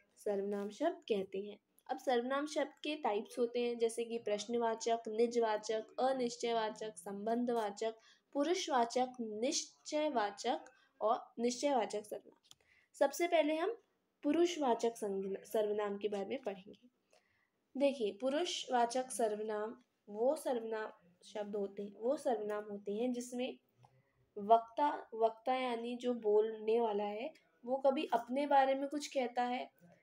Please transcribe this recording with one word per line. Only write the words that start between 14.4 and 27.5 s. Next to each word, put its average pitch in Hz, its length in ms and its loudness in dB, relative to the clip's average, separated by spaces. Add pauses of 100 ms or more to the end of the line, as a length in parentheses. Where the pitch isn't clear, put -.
संज्ञा, 196 480 -4
सर्वनाम 208 540 0
के 208 100 -4
बारे 202 160 -4
में 233 180 -6
पढ़ेंगे। 202 460 -10 (880)
देखिए, 247 360 2
पुरुषवाचक 254 1000 0
सर्वनाम 214 760 -2 (260)
वो 233 260 2
सर्वनाम 226 560 -4 (320)
शब्द 208 320 -6
होते 202 260 -4
हैं, 202 160 -12
वो 247 180 0
सर्वनाम 208 480 -2
होते 202 280 -8
हैं 240 200 -2
जिसमें 247 460 -6 (800)
वक्ता, 226 760 2
वक्ता 220 400 0
यानी 247 420 -2
जो 247 180 -2
बोलने 220 640 2
वाला 208 240 2
है, 214 300 -6 (300)